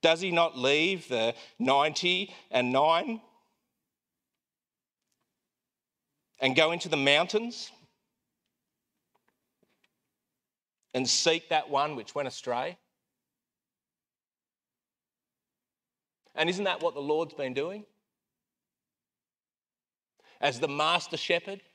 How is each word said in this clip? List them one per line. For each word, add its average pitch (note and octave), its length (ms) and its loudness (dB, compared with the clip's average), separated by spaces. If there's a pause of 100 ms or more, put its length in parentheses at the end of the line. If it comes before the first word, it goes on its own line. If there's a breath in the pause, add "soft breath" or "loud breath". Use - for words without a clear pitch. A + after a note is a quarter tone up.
Does E3 200 6
he F#3+ 100 -2
not E3+ 260 2
leave D#3 500 2
the A#2 280 0 (220 loud breath)
ninety D#3 760 2 (180 loud breath)
and B2 200 0
nine E3 500 2 (3250)
and C3 160 2
go D#3+ 160 4
into F3 160 -6
the D#3 100 -2
mountains F3 720 0 (3250)
and B2+ 160 -2
seek - 400 0
that D#3 200 -2
one D3 260 -2
which A2 180 -14
went C#3+ 140 -4
astray?" B2+ 500 -6 (3500)
And D#3 140 0
isn't F#3+ 160 -2
that F3+ 160 -2
what E3 120 0
the C#3+ 80 -8
Lord's D3+ 320 -2
been C3 220 -6
doing? F3+ 280 -6 (2500 soft breath)
As C3+ 200 0
the D#3 80 -2
master D#3 500 0
shepherd? F#3+ 440 -4 (140)